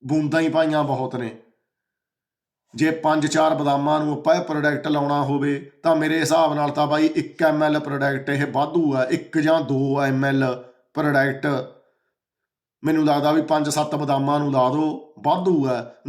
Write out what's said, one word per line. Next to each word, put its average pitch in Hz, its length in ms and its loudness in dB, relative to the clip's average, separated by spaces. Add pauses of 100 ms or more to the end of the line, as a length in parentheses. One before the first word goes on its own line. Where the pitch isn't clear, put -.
ਬੂੰਦਾਂ 151 340 0
ਹੀ 160 80 0
ਪਾਈਆਂ 156 360 2
ਬਹੁਤ 131 320 -4
ਨੇ। 117 220 -8 (1400)
ਜੇ 156 160 2
ਪੰਜ 156 360 0
ਚਾਰ 156 280 2
ਬਦਾਮਾਂ 143 460 0
ਨੂੰ 151 180 -2
ਆਪਾਂ 165 160 2
ਇਹ 180 60 2
ਪ੍ਰੋਡਕਟ 147 480 -2
ਲਾਉਣਾ 147 340 0
ਹੋਵੇ 139 480 -2 (120)
ਤਾਂ 165 140 4
ਮੇਰੇ 156 240 0
ਹਿਸਾਬ 156 340 2
ਨਾਲ 147 160 0
ਤਾਂ 147 160 0
ਬਾਈ 151 200 2
ਇੱਕ 156 360 -2
ਐਮ 151 200 2
ਐਲ 151 160 2
ਪ੍ਰੋਡਕਟ 139 520 -4
ਇਹ 139 220 0
ਵਾਧੂ 147 440 0
ਆ, 127 80 2
ਇੱਕ 160 340 -4
ਜਾਂ 160 220 2
ਦੋ 139 420 -2
ਐਮ 135 220 0
ਐਲ 139 200 0 (500)
ਪ੍ਰੋਡਕਟ 139 520 0 (1400)
ਮੈਨੂੰ 156 200 2
ਲੱਗਦਾ 147 280 2
ਵੀ 156 100 2
ਪੰਜ 151 260 0
ਸੱਤ 151 260 -2
ਬਦਾਮਾਂ 143 440 0
ਨੂੰ 143 140 -2
ਲਾ 127 160 2
ਦਿਓ 151 500 -4
ਵਾਧੂ 160 500 0
ਆ। 120 260 -6 (140)